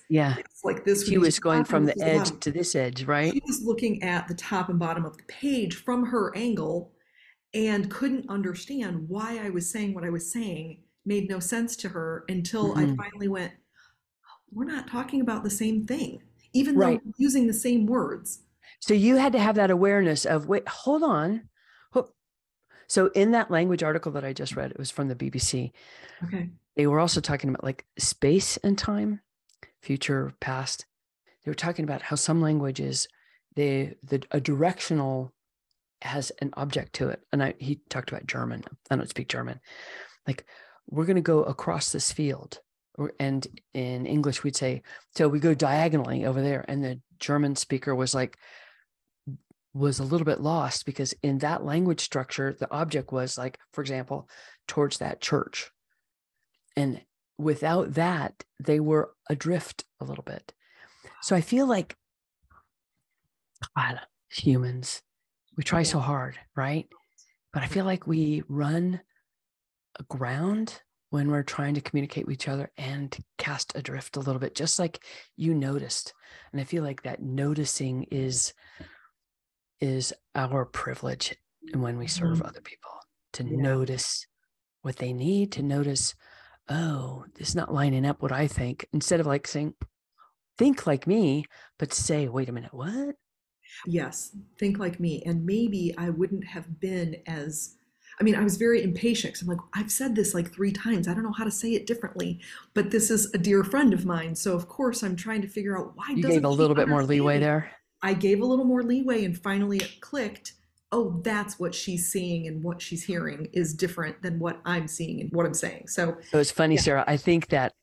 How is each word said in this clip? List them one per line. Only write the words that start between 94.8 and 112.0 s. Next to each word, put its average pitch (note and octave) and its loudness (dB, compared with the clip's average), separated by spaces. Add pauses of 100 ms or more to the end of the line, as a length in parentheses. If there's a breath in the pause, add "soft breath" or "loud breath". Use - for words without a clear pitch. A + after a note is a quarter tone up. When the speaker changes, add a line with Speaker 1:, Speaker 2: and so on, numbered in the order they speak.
Speaker 2:
me. E3+ -2
And E3 0
maybe G3 0
I F3 -4
wouldn't F#3+ -2
have E3 -12
been F3+ -4
as, D3+ -8 (420 loud breath)
I G#3+ 2
mean, G#3+ 6
I G#3+ 2
was F#3+ 2
very A#3 4
impatient G#3+ 0
'cause - -10
I'm F3 -4
like, F3 -2 (160)
"I've G#3 -2
said C4 0
this, G#3 2
like, F3 -2
three G3 0
times. G3 0
I F3 0
don't A3 -2
know A3 -2
how A3 -4
to A3 0
say A3+ -2
it A3 -2
differently, F#3 -4 (340 loud breath)
but G#3 2
this A3 4
is G#3+ 4
a G#3+ 2
dear G3 6
friend C4+ 4
of F3+ 2
mine. E3 -2
So F#3+ 0
of F3 -2
course B3 -2
I'm F#3 -2
trying G#3+ -4
to G3 -6
figure G3+ -4
out F3+ -6
why C4 -8
Speaker 1:
You B3+ 0
Speaker 2:
doesn't E3+ 6
Speaker 1:
gave C#3+ 2
a C#3+ 6
Speaker 2:
she C#3+ 4
Speaker 1:
little D3+ 6
bit - 4
more C#3+ 4
leeway C#3+ 4
Speaker 2:
understand?" D3 4
Speaker 1:
there. D3+ 2 (300)
Speaker 2:
I F#3+ 2
gave G3 4
a A#3+ 2
little B3+ 4
more B3 4
leeway A#3+ 2
and F3 -2
finally G3+ 0
it - -6
clicked. - -8 (400)
"Oh, G3 0
that's G#3 -2
what F3 -4
she's F3 -4